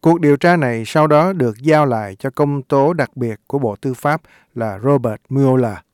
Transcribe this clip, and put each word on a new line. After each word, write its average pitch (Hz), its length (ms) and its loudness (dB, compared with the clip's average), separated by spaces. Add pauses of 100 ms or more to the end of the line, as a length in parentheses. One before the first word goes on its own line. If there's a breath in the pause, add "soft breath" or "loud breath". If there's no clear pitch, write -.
Cuộc 170 200 2
điều 147 160 4
tra 175 200 2
này 120 300 -2
sau 156 200 2
đó 156 260 2
được 123 280 -2
giao 151 260 2
lại 110 320 -4
cho 139 120 -6
công 143 320 -2
tố 139 300 0
đặc 147 240 -4
biệt 117 300 -6
của - 120 -6
Bộ 110 180 -4
Tư 131 180 -6
pháp 147 280 -2 (320 soft breath)
là 110 240 -6
Robert 120 500 0
Mueller. 131 480 0 (180)